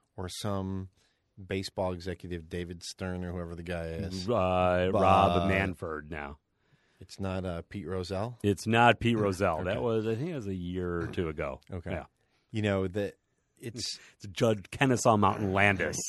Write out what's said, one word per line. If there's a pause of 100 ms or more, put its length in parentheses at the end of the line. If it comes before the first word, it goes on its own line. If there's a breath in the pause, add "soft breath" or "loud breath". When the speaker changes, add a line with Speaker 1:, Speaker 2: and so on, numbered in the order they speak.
(160)
Speaker 1:
or
some (580)
baseball
executive,
David
Stern
or
whoever
the
guy
is.
Speaker 2:
Uh,
Rob
Speaker 1:
Uh,
Speaker 2:
Manfred
now. (640)
Speaker 1:
It's
not,
uh,
Pete
Rozelle?
Speaker 2:
It's
not
Pete
Speaker 1:
<clears throat>
Speaker 2:
Rozelle.
Speaker 1:
Okay.
Speaker 2:
That
was,
I
think
it
was
a
year
or
two
ago. (140)
Speaker 1:
Okay.
Speaker 2:
Yeah. (460)
Speaker 1:
You
know,
that (440)
it's (160 loud breath)
Speaker 2:
It's
Judge
Kennesaw
Mountain
Landis, (120)